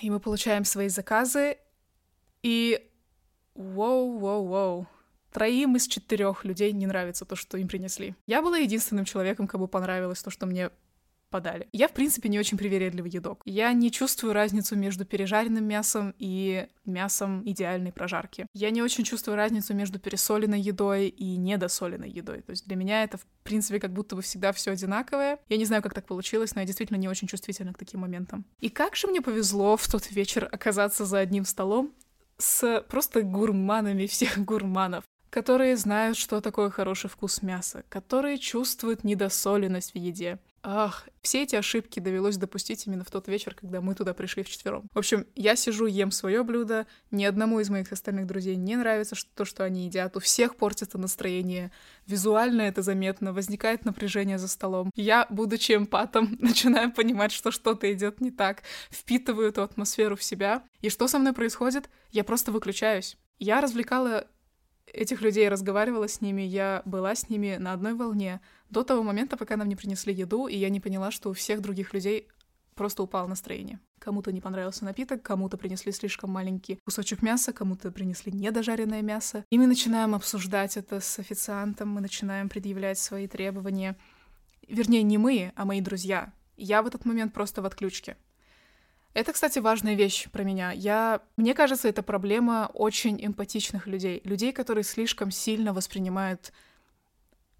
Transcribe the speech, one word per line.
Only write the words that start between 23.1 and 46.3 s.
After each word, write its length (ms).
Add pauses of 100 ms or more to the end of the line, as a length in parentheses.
в 100 (160)
принципе, 380
как 120
будто 220
бы 80
всегда 300
все 180
одинаковое. 800
Я 80
не 80
знаю, 180
как 100
так 140
получилось, 480
но 60
я 80
действительно 300
не 100
очень 180
чувствительна 460
к 60
таким 200
моментам. 460 (160)
И 80
как 260
же 140
мне 120
повезло 560
в 120
тот 240
вечер 400
оказаться 520
за 140
одним 260
столом 480 (460)
с 500
просто 340
гурманами 840
всех 320
гурманов, 640 (280)
которые 460
знают, 400
что 240
такое 300
хороший 400
вкус 320
мяса, 460
которые 500
чувствуют 640
недосоленность 920
в 20
еде. 420 (280)
Ах, 420 (120)
все 220
эти 140
ошибки 440
довелось 380
допустить 480
именно 180
в 60
тот 180
вечер, 260
когда 280
мы 120
туда 200
пришли 280
вчетвером. 520
В 40
общем, 360
я 220
сижу, 280
ем 260
свое 320